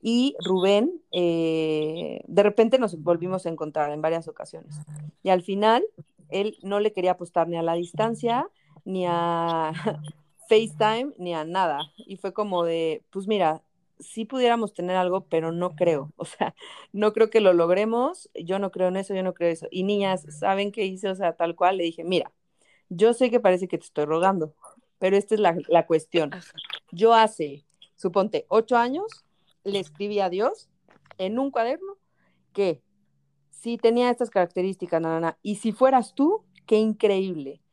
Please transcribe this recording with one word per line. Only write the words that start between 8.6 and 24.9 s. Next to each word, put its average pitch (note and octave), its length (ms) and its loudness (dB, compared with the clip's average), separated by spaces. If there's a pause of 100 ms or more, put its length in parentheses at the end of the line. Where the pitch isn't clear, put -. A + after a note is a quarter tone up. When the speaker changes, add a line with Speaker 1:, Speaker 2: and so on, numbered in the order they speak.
Speaker 1:
ni F#3 240 -4
a E3+ 640 -2
<laughs> E3+ 420 -6 (340)
FaceTime, A3 680 2
ni F3 160 -6
a D#3 100 -4
nada. E3 360 0 (160)
Y - 200 -16
fue F#3+ 180 -8
como F#3+ 300 -2
de, E3 460 -2
"Pues G3 160 -8
mira, F3+ 360 0 (360)
sí - 280 -10
pudiéramos A#3 480 0
tener F3+ 220 -4
algo, F#3 320 0
pero E3 240 -2
no F3 220 -4
creo. D3+ 400 0
<laughs> - 20 -20
O - 100 -10
sea, - 280 -6 (380)
no G#3 200 0
creo A3 180 2
que A3 100 4
lo F#3+ 140 6
logremos, G#3+ 800 0
yo F#3 240 -6
no G3 120 -4
creo F#3 180 0
en F#3 80 -2
eso, G3 180 -6
yo F#3 80 -2
no F#3 120 -4
creo E3+ 160 0
eso". E3 200 -6
Y F#3 140 -4
niñas, G3 400 0 (140)
¿saben G3 340 0
qué G#3+ 120 -4
hice? F#3+ 240 -4
O F#3+ 60 -2
sea, F#3 200 -2
tal E3+ 220 -2
cual, F#3 220 2
le F3 60 -2
dije, E3 200 -6
"Mira, F3 260 -2 (600)
yo G#3+ 240 4
sé A#3+ 160 2
que A#3 100 2
parece F#3 280 2
que E3+ 100 -6
te - 80 -10
estoy - 180 -4
rogando, E3 500 0 (440)